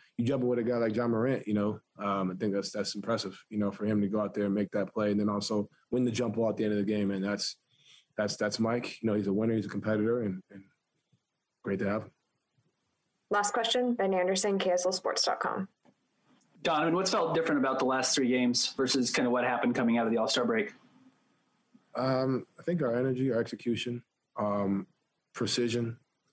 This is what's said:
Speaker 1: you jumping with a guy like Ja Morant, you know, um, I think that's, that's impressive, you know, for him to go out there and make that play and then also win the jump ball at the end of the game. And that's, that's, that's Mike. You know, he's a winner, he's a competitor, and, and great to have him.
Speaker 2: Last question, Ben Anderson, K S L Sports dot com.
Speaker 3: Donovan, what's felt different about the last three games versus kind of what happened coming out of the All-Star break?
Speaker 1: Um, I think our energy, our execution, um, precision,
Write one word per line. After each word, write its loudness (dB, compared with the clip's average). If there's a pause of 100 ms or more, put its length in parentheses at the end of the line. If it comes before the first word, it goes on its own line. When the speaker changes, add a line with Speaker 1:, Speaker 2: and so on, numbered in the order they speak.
(180)
Speaker 1:
you 0
jumping 0
with 2
a 0
guy 0
like 0
Ja 0
Morant, 0
you 0
know, 0 (180)
um, 0
I -8
think -2
that's, -2
that's -4
impressive, -4
you -10
know, 0
for -6
him 2
to 0
go 0
out -4
there 0
and 2
make 0
that -2
play 0
and 2
then 2
also -2 (200)
win 2
the 2
jump -2
ball 2
at -4
the 0
end 2
of 2
the 0
game. 0
And -2
that's, -4 (600)
that's, -2
that's -2
Mike. -2
You -2
know, 2
he's 0
a 2
winner, 0
he's 0
a -8
competitor, 0
and, -4
and -20 (1000)
great -2
to -2
have -2
him. -16 (1200)
Speaker 2:
Last 0
question, 0
Ben 0
Anderson, 2
K 2
S 2
L 2
Sports -2
dot 0
com. -4 (960)
Speaker 3:
Donovan, 2
what's 2
felt 2
different 2
about 2
the 2
last 2
three 4
games 2
versus 2
kind 0
of 2
what 2
happened 0
coming 2
out 2
of 2
the 2
All-Star 0
break? 0 (1200)
Speaker 1:
Um, 0 (140)
I -20
think -2
our 0
energy, 0
our 2
execution, -4 (340)
um, 0 (460)
precision, -2 (360)